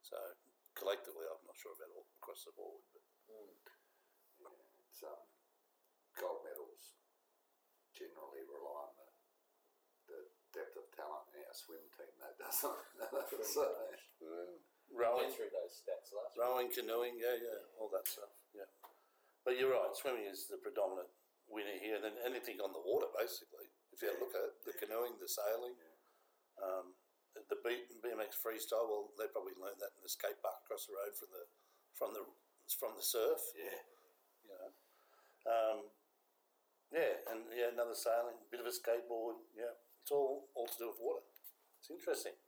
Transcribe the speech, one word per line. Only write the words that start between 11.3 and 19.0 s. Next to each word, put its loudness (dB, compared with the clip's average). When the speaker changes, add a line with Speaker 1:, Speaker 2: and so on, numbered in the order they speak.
Speaker 3:
in -12
our -16
swim -12
team. -12
That -12
doesn't. 2
<laughs> 0
Speaker 2:
Pretty 0
Speaker 3:
So 6
Speaker 2:
much. -2
Speaker 1:
Mm. -8
Speaker 2:
We -8
Speaker 1:
Rowing. 6
Speaker 2:
went -4
through -2
those -2
stats -4
last -6
week. 0
Speaker 1:
Rowing, 4
canoeing, 0
yeah, 4
yeah, -4
all -4
that 2
stuff, -8
yeah. -10